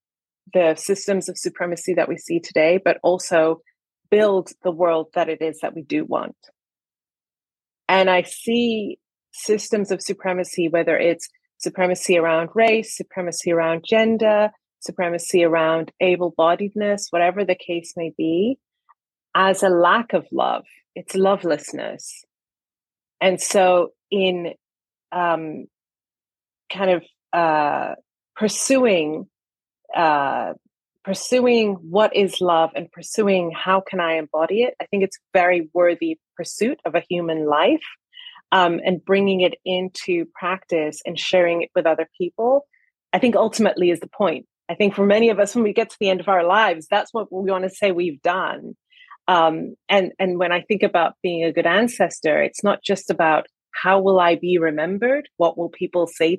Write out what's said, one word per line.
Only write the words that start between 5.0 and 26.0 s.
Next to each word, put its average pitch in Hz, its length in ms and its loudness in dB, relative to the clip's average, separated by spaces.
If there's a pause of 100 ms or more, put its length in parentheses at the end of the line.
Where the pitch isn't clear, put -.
that 165 160 0
it 156 140 -6
is 156 160 -6
that - 160 -8
we 160 80 -12
do 151 200 -4
want. - 320 -6 (1500)
And 190 220 4
I 180 140 2
see 226 760 -4 (340)
systems 208 600 -4
of 185 100 -4
supremacy, 180 640 -4
whether 165 300 0
it's 165 320 0 (300)
supremacy 180 580 0
around 165 380 0
race, 226 420 2
supremacy 175 540 -6
around 165 360 0
gender, 220 600 2 (300)
supremacy 175 640 -2
around 165 480 2 (100)
able-bodiedness, 185 1120 0
whatever 180 340 0
the 180 100 0
case 170 400 -8
may 170 220 -6
be, 170 400 0 (760)
as 190 260 2
a 196 80 2
lack 180 440 2
of 165 180 -2
love. - 340 -2 (300)
It's - 180 -14
lovelessness. - 1120 -2 (960)
And 180 160 2
so 180 500 2 (200)
in, 180 440 -2 (580)
um, 160 560 -4 (1080)